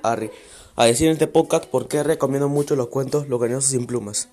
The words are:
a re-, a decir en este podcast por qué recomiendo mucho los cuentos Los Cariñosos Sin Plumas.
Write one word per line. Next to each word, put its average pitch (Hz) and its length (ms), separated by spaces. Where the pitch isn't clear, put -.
a 113 100
re-, 110 160
a 117 80
decir 123 240
en 160 60
este 151 120
podcast 160 380
por - 240
qué 147 160
recomiendo 143 440
mucho 143 280
los 123 100
cuentos 135 420
Los 123 120
Cariñosos 123 300
Sin 123 160
Plumas. 107 460